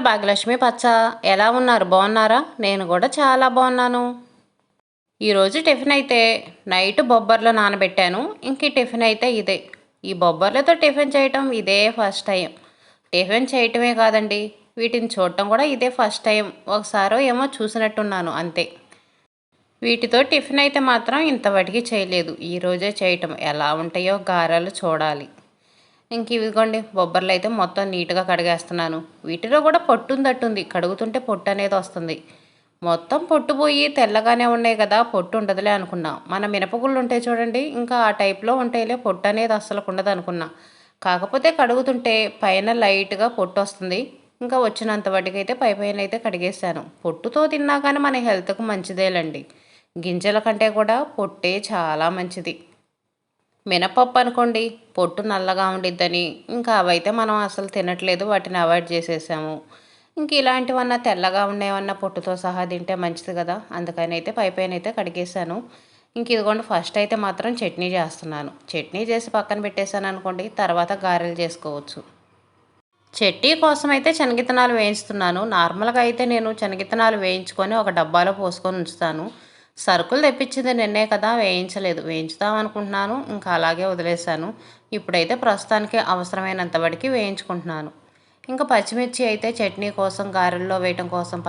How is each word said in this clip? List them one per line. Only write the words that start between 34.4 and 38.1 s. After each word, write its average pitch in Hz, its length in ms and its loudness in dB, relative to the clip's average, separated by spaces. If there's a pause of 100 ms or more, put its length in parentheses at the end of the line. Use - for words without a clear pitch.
ఉన్నాయి 233 260 2
కదా, 208 160 4 (160)
పొట్టు 185 280 -2
ఉండదులే 196 360 0
అనుకున్నా. 180 340 -4 (200)
మన 196 220 -2
మినపగుళ్ళు 233 500 0
ఉంటాయి 240 240 0
చూడండి, 233 340 0 (200)
ఇంకా 240 160 -2 (100)
ఆ - 20 4 (120)